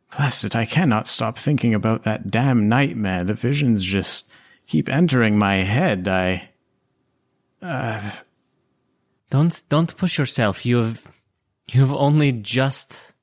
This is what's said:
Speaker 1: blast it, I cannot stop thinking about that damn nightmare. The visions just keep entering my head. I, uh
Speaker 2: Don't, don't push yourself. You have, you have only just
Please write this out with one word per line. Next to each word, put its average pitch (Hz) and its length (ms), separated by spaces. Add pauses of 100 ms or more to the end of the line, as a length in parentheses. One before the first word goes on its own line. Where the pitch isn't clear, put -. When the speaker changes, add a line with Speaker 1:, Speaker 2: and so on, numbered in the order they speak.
(160)
Speaker 1:
blast 139 300
it, 104 100
I 117 100
cannot 123 440
stop 113 280
thinking 123 360
about 110 300
that 107 280
damn 117 380
nightmare. 107 560
The 104 80
visions 123 500
just 95 420 (400)
keep 151 220
entering 131 500
my 98 200
head. 101 500
I, 92 420 (1120)
uh 110 500 (1160)
Speaker 2:
Don't, 156 400
don't 160 280
push 185 200
yourself. 120 480
You 120 120
have, 113 300 (600)
you 131 140
have 135 120
only 143 380
just 127 800 (120)